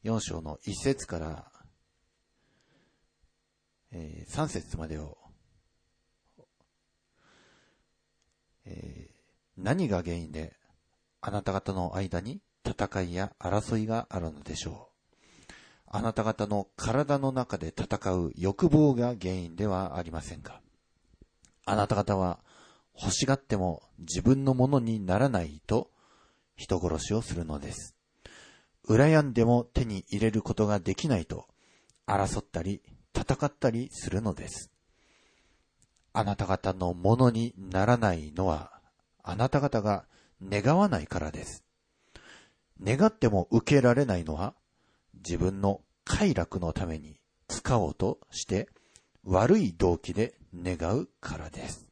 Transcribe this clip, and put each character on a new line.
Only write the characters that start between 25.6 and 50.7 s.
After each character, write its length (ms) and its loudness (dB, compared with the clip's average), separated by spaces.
と 240 0
人 260 -2
殺 180 -2
し 140 -4
を 80 0
す 140 -8
る 100 -4
の 140 -6
で 120 -10
す。 240 -14
羨 340 8
ん 120 -2
で 120 4
も 180 4
手 220 -2
に 240 -4
入 100 -2
れ 120 4
る 100 0
こ 120 -4
と 140 2
が 120 2
で 160 -2
き 120 -4
な 100 2
い 80 -2
と 220 -10
争 360 0
っ 20 -14
た 200 -6
り 180 -6
戦 320 0
っ 60 0
た 180 0
り 220 -4
す 180 -10
る 120 -2
の 120 -2
で 160 -10
す。 220 -16
あ 100 0
な 120 0
た 100 -4
方 280 0
の 200 -2
も 220 4
の 140 6
に 280 -2
な 280 -2
ら 120 4
な 160 2
い 200 -8
の 120 -2
は 260 -2
あ 120 -8
な 140 0
た 120 2
方 200 0
が 240 0
願 360 4
わ 120 4
な 120 0
い 60 -10
か 120 -4
ら 120 -6
で 120 -10
す。 200 -16
願 260 4
っ 40 6
て 160 2
も 240 4
受 260 6
け 40 8
ら 120 8
れ 120 4
な 120 2
い 60 -2
の 120 -4
は 180 -6
自 220 -6
分 240 0
の 200 0
快 280 2
楽 260 -2
の 140 -2
た 120 -4
め 140 -6
に 200 -18
使 300 0
お 120 2
う 60 -6
と 240 -2
し 140 -10
て 240 -2
悪 340 6
い 160 2
動 240 2
機 160 -8
で 220 -2
願 420 -2